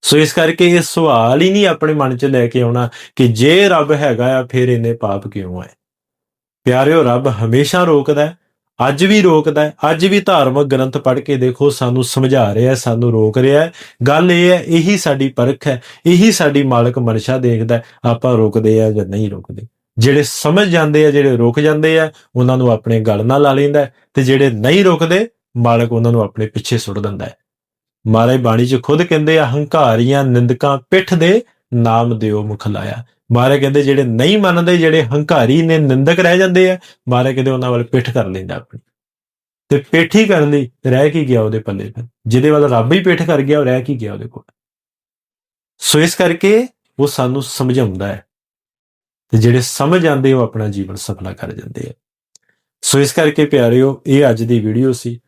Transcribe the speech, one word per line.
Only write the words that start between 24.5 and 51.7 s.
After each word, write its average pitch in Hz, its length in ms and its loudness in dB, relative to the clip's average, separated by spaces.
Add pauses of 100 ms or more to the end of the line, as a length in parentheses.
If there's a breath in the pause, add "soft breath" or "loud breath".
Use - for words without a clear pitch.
ਨਹੀਂ 127 340 0
ਰੁਕਦੇ, 180 440 0 (280)
ਮਾਲਕ 117 360 0
ਉਹਨਾਂ 117 200 0
ਨੂੰ 113 100 0
ਆਪਣੇ 107 240 -6
ਪਿੱਛੇ 113 320 -6
ਸੁੱਟ 101 200 -8
ਦਿੰਦਾ 101 260 -8
ਹੈ। - 120 -16 (720)
ਮਹਾਰਾਜ 117 340 2
ਬਾਣੀ 117 260 0
'ਚ 123 160 -2
ਖੁਦ 156 200 0
ਕਹਿੰਦੇ 160 360 0
ਆ, 147 80 2
"ਹੰਕਾਰੀਆਂ 139 800 0
ਨਿੰਦਕਾਂ 123 540 0 (120)
ਪਿੱਠ 190 240 0
ਦੇ 175 280 2 (320)
ਨਾਮ 117 440 0
ਦਿਓ 107 240 -4
ਮੁਖ 104 260 -8
ਲਾਇਆ।" 104 360 -8 (280)
ਮਹਾਰਾਜ 131 280 2
ਕਹਿੰਦੇ, 139 220 0
ਜਿਹੜੇ 139 200 2
ਨਹੀਂ 131 360 0
ਮੰਨਦੇ, 175 380 2
ਜਿਹੜੇ 160 260 2
ਹੰਕਾਰੀ 143 600 0
ਨੇ, 160 160 2
ਨਿੰਦਕ 143 420 2
ਰਹਿ 180 180 2
ਜਾਂਦੇ 185 320 2
ਆ, 180 80 -4 (300 soft breath)
ਮਹਾਰਾਜ 127 260 0
ਕਹਿੰਦੇ, 131 160 -2
ਉਹਨਾਂ 127 200 -4
ਵੱਲ 120 140 -2
ਪਿੱਠ 120 260 -2
ਕਰ 117 160 -2
ਲੈਂਦਾ 92 280 -10
ਆਪਣੀ। - 260 -18 (880)
ਤੇ 139 240 0
ਪਿੱਠ 165 240 0
ਹੀ 220 80 4
ਕਰਨ 160 260 2
ਲਈ 139 200 0 (160)
ਰਹਿ 135 240 2
ਕੀ 151 180 -4
ਗਿਆ 120 140 2
ਉਹਦੇ 107 160 -2
ਪੱਲੇ 101 260 -8
ਫਿਰ? 113 200 -14 (220)
ਜਿਹਦੇ 127 240 2
ਵੱਲ 147 220 2
ਰੱਬ 120 200 2
ਹੀ 185 100 2
ਪਿੱਠ 175 200 0
ਕਰ 151 180 -2
ਗਿਆ, 147 200 0
ਉਹ 143 40 0
ਰਹਿ 127 180 -2
ਕੀ 131 180 -8
ਗਿਆ 107 120 -10
ਉਹਦੇ 107 160 -14
ਕੋਲ? 120 140 -20 (1400)
ਸੋ - 220 0
ਇਸ 170 140 0
ਕਰਕੇ 196 520 0 (320)
ਉਹ 139 80 0
ਸਾਨੂੰ 135 360 -4
ਸਮਝਾਉਂਦਾ 123 680 -4
ਹੈ, 95 160 -12 (1080)
ਤੇ 113 60 2
ਜਿਹੜੇ 120 220 4
ਸਮਝ 160 460 -2
ਆਉਂਦੇ, 135 260 0
ਉਹ 127 100 2
ਆਪਣਾ 113 260 -6
ਜੀਵਨ 98 260 -10
ਸਫਲਾ 95 380 -12
ਕਰ - 200 -12
ਜਾਂਦੇ - 380 -14